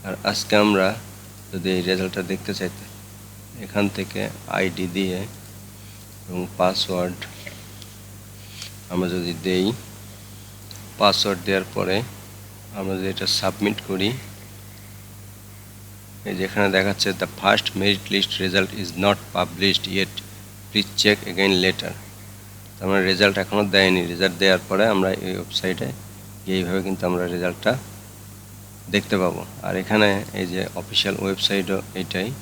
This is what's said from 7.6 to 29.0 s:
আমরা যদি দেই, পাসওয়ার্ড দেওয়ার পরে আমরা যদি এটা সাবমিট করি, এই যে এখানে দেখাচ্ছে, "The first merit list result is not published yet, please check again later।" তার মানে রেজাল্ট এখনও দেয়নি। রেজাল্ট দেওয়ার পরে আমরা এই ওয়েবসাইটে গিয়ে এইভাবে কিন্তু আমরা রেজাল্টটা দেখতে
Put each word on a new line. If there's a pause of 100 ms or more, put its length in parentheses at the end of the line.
আমরা
যদি (100)
দেই, (1300)
পাসওয়ার্ড
দেওয়ার (100)
পরে (760)
আমরা
যদি
এটা
সাবমিট (100)
করি, (2250)
এই
যে
এখানে
দেখাচ্ছে,
"The (120)
first (120)
merit (100)
list (120)
result (120)
is (160)
not (180)
published (120)
yet, (560)
please (120)
check (140)
again (120)
later।" (840)
তার
মানে
রেজাল্ট
এখনও
দেয়নি।
রেজাল্ট
দেওয়ার (100)
পরে
আমরা
এই
ওয়েবসাইটে (600)
গিয়ে
এইভাবে
কিন্তু
আমরা
রেজাল্টটা (1120)
দেখতে